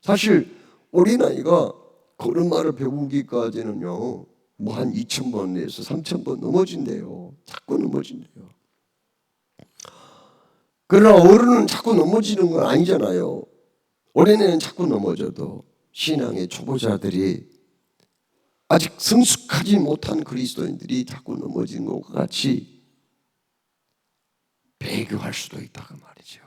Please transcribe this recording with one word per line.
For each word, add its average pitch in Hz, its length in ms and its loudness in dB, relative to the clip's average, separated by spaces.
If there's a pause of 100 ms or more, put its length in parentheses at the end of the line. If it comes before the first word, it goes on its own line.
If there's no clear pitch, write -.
사실 202 500 2 (360)
어린아이가 175 800 2 (440)
걸음마를 165 600 -2
배우기까지는요, 117 1500 -6 (320)
뭐 107 160 -8
한 - 200 -6
이천 120 380 -6
번에서 92 500 -8
삼천 156 400 -8
번 131 180 -8
넘어진대요. 175 1040 -6
자꾸 - 320 -10
넘어진대요. - 720 -8 (2500)
그러나 202 340 10
어른은 226 460 8
자꾸 - 280 -4
넘어지는 190 560 2
건 165 140 0
아니잖아요. - 800 0 (720)
어린애는 202 460 4
자꾸 - 260 -6
넘어져도 - 760 -6 (280)
신앙의 139 560 -4
초보자들이 98 1000 -4 (1160)
아직 170 300 2
성숙하지 202 800 2
못한 - 440 -4
그리스도인들이 127 840 -8
자꾸 - 320 -14
넘어진 - 480 -8
것과 - 280 -10
같이 - 720 -4 (1900)
배교할 - 560 -8
수도 - 260 -14
있다 - 260 -20
그 - 80 -20
말이죠. - 520 -20